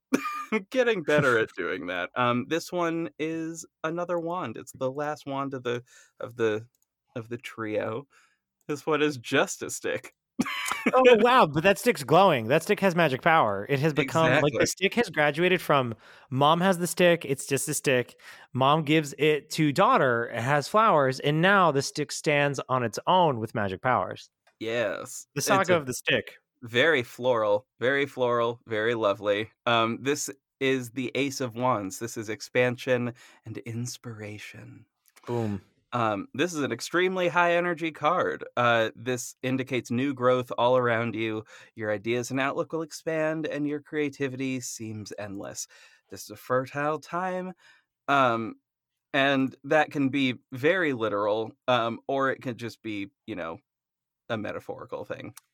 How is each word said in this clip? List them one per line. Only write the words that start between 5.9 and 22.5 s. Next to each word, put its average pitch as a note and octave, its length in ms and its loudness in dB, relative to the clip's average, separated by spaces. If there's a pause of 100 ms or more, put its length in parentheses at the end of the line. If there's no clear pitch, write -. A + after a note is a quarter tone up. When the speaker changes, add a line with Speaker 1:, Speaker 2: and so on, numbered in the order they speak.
Speaker 1:
of A#2 160 -12
the, A2 300 0 (500)
of A2+ 120 -12
the A#2+ 100 -10
trio. A2 680 -6 (640)
This D3 180 -6
one D3+ 160 2
is D3+ 160 0
just C#3 440 -2
a - 80 -8
stick. - 440 -8 (800)
Speaker 2:
Oh, B3+ 140 6
Speaker 1:
<laughs> B3 100 10
Speaker 2:
wow, A#3+ 300 6
but D3+ 160 -2
that G3 160 4
stick's F3 240 0
glowing. C#3+ 460 4
That D#3 160 2
stick G#3 160 0
has F#3 160 2
magic D3+ 260 2
power. A#2 460 4
It C#3 100 2
has D3 160 2
become, D3 460 2
like, D#3 180 2
the E3+ 80 2
Speaker 1:
Exactly. - 0 -
Speaker 2:
stick - 280 -2
has A#3 140 0
graduated D#3 520 2
from C3 340 2 (360)
mom C#3+ 320 4
has F#3 160 2
the F3 100 -2
stick, E3+ 360 4
it's C#3 220 -4
just C3+ 220 -2
a D3+ 60 -4
stick. B2+ 440 0 (340)
Mom C#3 300 4
gives D3 340 2
it D3+ 340 2
to D#3 220 2
daughter, D3 640 4
it A2+ 80 -4
has C#3 240 0
flowers, D#3 540 4
and D3+ 200 0
now F#3 300 6
the C#3 120 0
stick - 280 -6
stands C#3+ 580 0